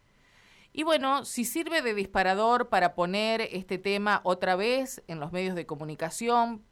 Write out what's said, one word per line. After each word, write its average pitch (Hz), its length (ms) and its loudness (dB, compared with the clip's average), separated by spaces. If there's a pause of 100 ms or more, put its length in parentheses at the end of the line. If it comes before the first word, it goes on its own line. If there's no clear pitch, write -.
(720)
Y 302 120 -6
bueno, 277 420 2
si - 180 -4
sirve 320 380 -2
de 233 120 0
disparador 208 760 2
para 180 260 4
poner 208 460 0
este 190 360 -6
tema 202 460 0
otra 185 320 2
vez 247 540 -2
en 165 100 -8
los 160 140 -8
medios 185 220 -2
de 165 100 -6
comunicación, 214 1080 -2